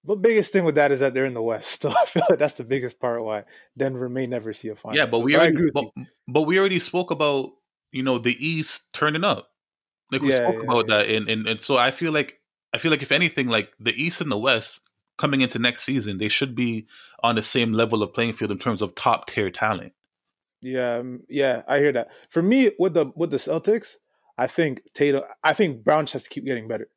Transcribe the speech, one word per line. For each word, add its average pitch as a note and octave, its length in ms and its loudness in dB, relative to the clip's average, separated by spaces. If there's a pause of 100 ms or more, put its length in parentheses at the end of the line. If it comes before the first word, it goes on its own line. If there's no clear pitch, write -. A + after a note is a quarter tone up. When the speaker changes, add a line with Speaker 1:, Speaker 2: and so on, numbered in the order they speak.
Speaker 1:
But G3 200 -2
biggest A3 300 4
thing F#3+ 120 4
with D#3 100 2
that D3 160 6
is C#3 100 2
that C3+ 140 2
they're C3 100 2
in C3 100 -4
the A#2 80 -4
West. A2+ 400 -2
<laughs> - 0 -
So C#3+ 80 -2
I A3+ 140 4
feel - 240 0
like E3+ 120 4
that's D3 140 0
the B2+ 100 -12
biggest B2 340 -4
part A#2 240 -4
why G#2+ 220 -4 (320)
Denver B2+ 320 -4
may B2+ 180 -4
never A2+ 260 -6
see - 160 -10
a G#2+ 60 -8
finals. A2 220 -8
Speaker 2:
Yeah, D3 80 2
but A#2 140 0
Speaker 1:
So, - 20 -
Speaker 2:
we C3+ 140 2
Speaker 1:
but D#3+ 40 6
I E3 40 8
Speaker 2:
already, E3 120 6
Speaker 1:
agree E3 120 2
with D3 80 0
Speaker 2:
but, C#3+ 100 0 (100)
Speaker 1:
you. B2 120 -14 (200)
Speaker 2:
but C#3 160 0
we E3+ 160 2
already F#3+ 220 2
spoke F3+ 320 -2
about, C#3+ 380 0 (420)
you C3 100 -6
know, C3 160 0
the A#2+ 160 0 (100)
East D#3+ 480 -4
turning D3+ 300 0
up. G3 280 -2 (600)
Like, C3+ 120 -2
we C#3 80 2
Speaker 1:
Yeah, C3+ 60 4
Speaker 2:
spoke A#2 200 2
Speaker 1:
yeah, A2+ 120 -8
Speaker 2:
about A#2 200 2
Speaker 1:
yeah. A2 80 4
Speaker 2:
that, G#2 140 2
and, A2 180 0
and, A2 180 -2
and A2 160 -4
so C#3 140 0
I B2+ 160 4
feel E3 180 -4
like, D3+ 300 -4 (320)
I - 60 -6
feel E3 120 0
like D3+ 120 2
if C3+ 100 -4
anything, D3+ 340 0
like, A2 320 0
the A2+ 160 -2
East D#3+ 260 -4
and D#3 120 -2
the G#2 60 0
West A2+ 420 -2 (360)
coming C#3 260 0
into B2 180 -2
next A#2+ 220 0
season, G#2+ 360 -2
they G#2+ 80 -2
should B2 300 0
be A2+ 320 -4 (340)
on A#2 140 2
the G#2+ 60 0
same A2+ 300 0
level A2 300 2
of G2+ 100 -4
playing A#2 200 -2
field G#2+ 180 -4
in G2 80 -4
terms G#2+ 240 -2
of G2 140 -6
top - 320 0
tier G#2 200 -2
talent. G#2+ 440 -4 (680)
Speaker 1:
Yeah, B2 360 -4
um, B2 320 -10
yeah, C3 400 0
I C#3 100 2
hear C#3+ 140 4
that. A#2+ 160 -2 (220)
For E3+ 120 0
me, A#3 380 4
with F3+ 140 2
the, D3+ 200 2
with D#3+ 160 -2
the C#3+ 60 -2
Celtics, E3 580 0 (420)
I B2 120 0
think D3 340 -2 (100)
Tatum, C#3+ 300 2 (220)
I D#3 80 6
think C#3+ 320 0
Brown D3+ 220 4
just - 80 -8
has B2+ 100 -6
to - 60 -18
keep C3 140 -12
getting A#2+ 220 -4
better. A2 300 -6